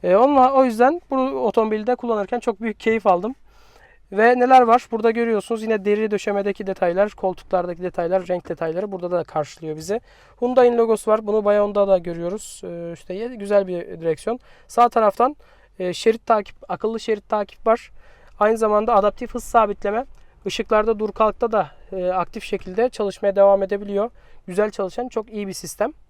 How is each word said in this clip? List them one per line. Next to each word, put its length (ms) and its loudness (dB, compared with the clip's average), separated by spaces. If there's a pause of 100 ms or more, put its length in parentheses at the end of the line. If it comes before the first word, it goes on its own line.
E, 120 4
onunla, 380 4
o 100 4
yüzden 460 2
bu 60 -4 (300)
otomobilde 500 0
kullanırken 440 -4
çok 220 -6
büyük 180 -6
keyif 280 0
aldım. 280 2 (760)
Ve 280 4
neler 220 8
var? 300 4
Burada 200 0
görüyorsunuz 520 -2
yine 220 -2
deri 260 0
döşemedeki 560 -4
detaylar, 440 0
koltuklardaki 720 -4
detaylar, 440 -2
renk 220 -4
detayları 420 -6
burada 200 -8
da 120 -2
karşılıyor 540 -8
bizi. 240 -6 (400)
Hyundai'nin 360 4
logosu 340 0
var. 160 0
Bunu 180 0
Bayon'da 420 2
da 100 6
görüyoruz. 680 -8
Ee, 300 -12
işte 200 -14
ye-, 220 -10
güzel 320 2
bir 340 -8
direksiyon. 380 -4 (280)
Sağ 220 4
taraftan, 460 2 (440)
e, 140 -4
şerit 320 -2
takip, 300 -2 (140)
akıllı 300 -6
şerit 300 -6
takip 380 -4
var. 240 0 (480)
Aynı 180 2
zamanda 380 2
adaptif 380 0
hız 100 -8
sabitleme. 600 0 (400)
Işıklarda 540 0
dur 120 -4
kalkta 400 -2
da, 160 0 (240)
e, 180 -4
aktif 340 -6
şekilde 460 -4
çalışmaya 460 -4
devam 280 6
edebiliyor. 460 -4 (380)
Güzel 240 -2
çalışan 360 -6
çok 220 -8
iyi 180 -8
bir 60 -10
sistem. 400 -6 (160)